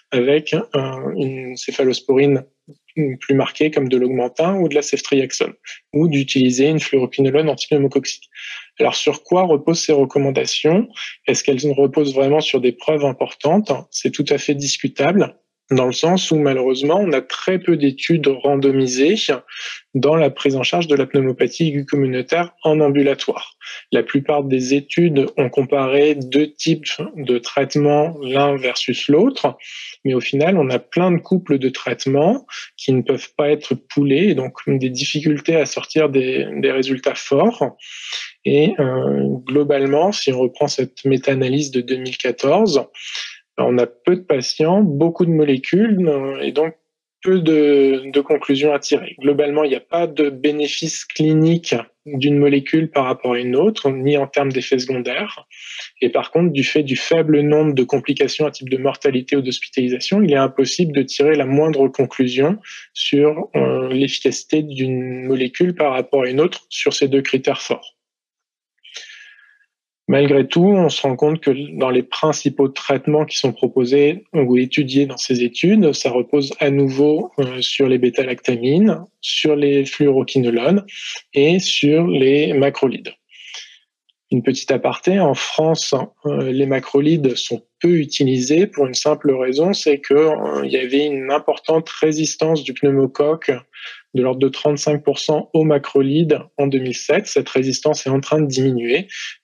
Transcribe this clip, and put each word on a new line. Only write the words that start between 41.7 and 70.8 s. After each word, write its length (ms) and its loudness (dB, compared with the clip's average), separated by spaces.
de 100 -2
deux 180 -4
mille 200 -10
quatorze, 680 0
on 180 2
a 100 2
peu 300 0
de 60 -6
patients, 580 0
beaucoup 460 2
de 40 2
molécules, 760 2
euh, 320 -2
et 120 -6
donc 220 -2
peu 160 4
de, 720 4
de 100 2
conclusions 520 0
à 80 0
tirer. 400 -2
Globalement, 420 2
il 60 2
n'y 80 -2
a 40 -6
pas 280 -2
de 220 0
bénéfice 720 -4
clinique 720 2
d'une 300 0
molécule 540 2
par 140 0
rapport 300 -2
à 40 -2
une 160 -4
autre, 360 0
ni 260 0
en 100 0
termes 240 -2
d'effets 300 -2
secondaires. 640 -6
Et 80 2
par 240 -2
contre, 180 2
du 140 0
fait 180 0
du 140 -2
faible 460 2
nombre 320 2
de 100 2
complications 600 -2
à 40 -2
type 200 -12
de 80 -2
mortalité 580 -2
ou 60 0
d'hospitalisation, 800 -2
il 100 4
est 40 4
impossible 560 0
de 100 2
tirer 340 2
la 100 0
moindre 400 2
conclusion 720 0
sur, 600 0
euh, 360 0
l'efficacité 720 -2
d'une 640 -6
molécule 500 0
par 160 0
rapport 300 0
à 60 0
une 120 0
autre 300 -2
sur 240 -2
ces 120 0
deux 160 2
critères 400 -2
forts. 340 -8
Malgré 380 4
tout, 180 2
on 240 4